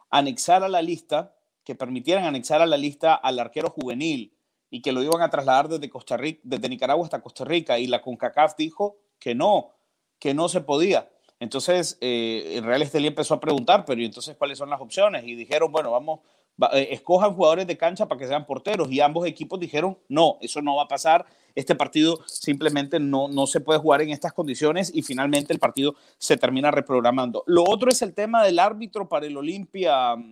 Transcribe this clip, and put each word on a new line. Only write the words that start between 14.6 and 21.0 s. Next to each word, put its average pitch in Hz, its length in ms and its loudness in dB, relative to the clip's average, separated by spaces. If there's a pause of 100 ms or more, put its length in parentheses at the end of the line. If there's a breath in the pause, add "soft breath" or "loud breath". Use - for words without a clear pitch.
las 139 120 -6
opciones?". 175 440 0
Y 120 100 -12
dijeron, 156 360 -2
"Bueno, 147 180 -2
vamos, 147 300 -2 (420)
va, 123 120 4
eh, 135 180 0
escojan 185 420 2
jugadores 170 320 2
de 170 120 -6
cancha 180 320 -2
para 131 100 -6
que 131 80 -10
sean 147 180 -4
porteros", 147 460 -4
y 131 80 0
ambos 151 260 2
equipos 165 320 -8
dijeron, 175 400 -4 (120)
"No, 151 320 4
eso 147 200 -8
no 143 140 -2
va 143 80 0
a 143 60 -4
pasar, 160 360 2 (300 soft breath)